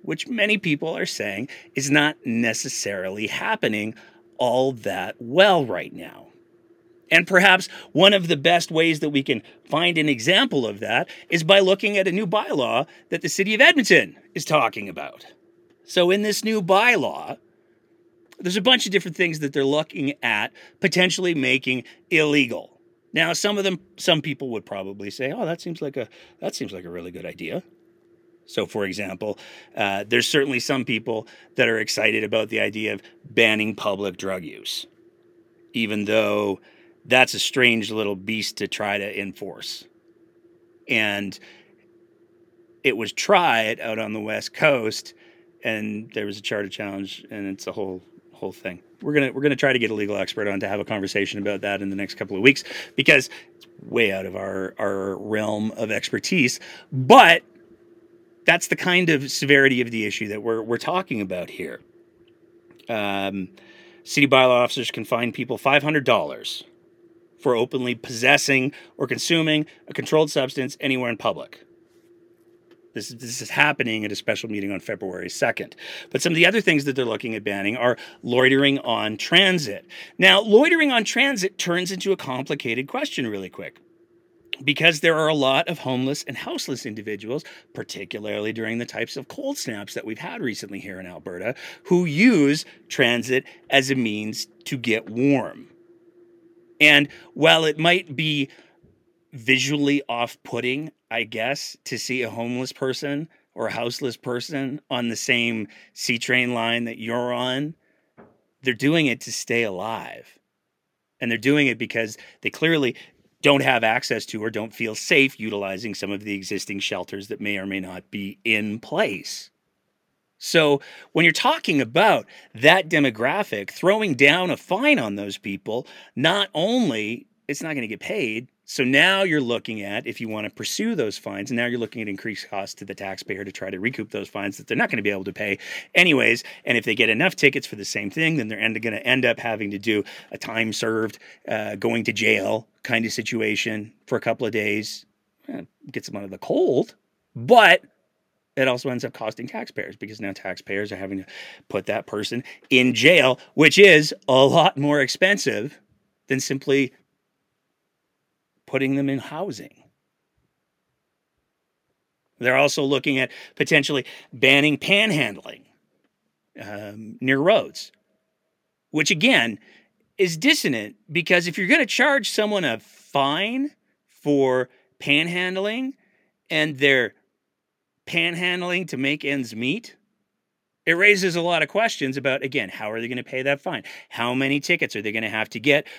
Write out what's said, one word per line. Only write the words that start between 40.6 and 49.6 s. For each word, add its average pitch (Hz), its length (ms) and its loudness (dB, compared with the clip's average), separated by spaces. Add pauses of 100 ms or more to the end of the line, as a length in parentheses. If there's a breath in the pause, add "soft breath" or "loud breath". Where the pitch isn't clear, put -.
And 101 520 -2 (1400 soft breath)
it 117 140 2
was 113 160 -6
tried 123 640 2
out 110 200 -6
on 107 140 -6
the 110 60 -6
West 107 340 -8
Coast, 123 600 0 (500 soft breath)
and 107 500 -6
there 107 120 -6
was 101 120 -10
a 104 40 -18
charter 104 280 -6
challenge, 98 600 -10
and 101 160 -10
it's 95 180 -10
a 95 60 -6
whole, 95 320 -10 (300)
whole 98 180 -10
thing. - 300 -12 (200)
We're 147 120 -4
gonna, 139 180 2
we're 135 100 -6
gonna 143 140 4
try 135 180 2